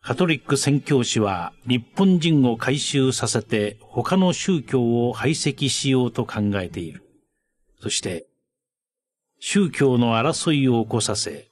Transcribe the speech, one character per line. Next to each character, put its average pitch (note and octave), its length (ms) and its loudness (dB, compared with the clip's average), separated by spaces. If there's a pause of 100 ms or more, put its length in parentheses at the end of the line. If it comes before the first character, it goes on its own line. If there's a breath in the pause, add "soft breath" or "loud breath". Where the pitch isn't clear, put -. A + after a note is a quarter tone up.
カ B2 120 -2
ト F3+ 100 2
リ D#3+ 100 0
ッ - 80 -14
ク C#3 140 0
宣 C#3 240 2
教 C3+ 200 2
師 - 160 -2
は F#2+ 360 -2 (120)
日 B2 140 0
本 F#3 400 2
人 D3+ 240 4
を A#2 140 2
改 C#3 200 -2
宗 C3+ 320 0
さ B2 160 -2
せ A2+ 140 0
て G#2 400 -4
他 - 380 -2
の F3+ 160 2
宗 F3 280 -2
教 A#2+ 460 0
を A2+ 60 -4
排 B2 160 -2
斥 C#3+ 400 -2
し - 180 -2
よ B2+ 200 2
う A#2 40 -6
と A#2 140 -4
考 G#2 300 -2
え F#2 120 -4
て - 120 -10
い D#2+ 120 -10
る。 - 160 -20 (720)
そ - 80 -8
し - 140 -4
て、 F2 240 -8 (1120)
宗 G3 320 0
教 C3 260 2
の A#2 220 2
争 D#3 340 0
い C#3 160 2
を A#2 160 2
起 A2 60 -10
こ A#2 100 0
さ G#2 160 -4
せ - 340 -10